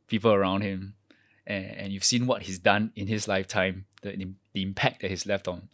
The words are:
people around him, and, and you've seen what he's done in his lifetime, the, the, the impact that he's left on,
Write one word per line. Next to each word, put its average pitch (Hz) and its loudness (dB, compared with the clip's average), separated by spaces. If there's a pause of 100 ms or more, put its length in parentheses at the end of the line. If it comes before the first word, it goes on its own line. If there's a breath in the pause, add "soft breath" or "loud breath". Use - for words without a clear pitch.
people 110 4
around 98 4
him, 98 -6 (540 soft breath)
and, 98 -4
and 98 -8
you've 98 -6
seen 123 4
what 113 2
he's 92 -6
done 104 4
in 101 -6
his 107 -2
lifetime, 95 0 (180)
the, 98 -8
the, 95 -6 (240)
the 101 -2
impact 95 -2
that 95 -2
he's 95 -4
left 101 -2
on, 90 -8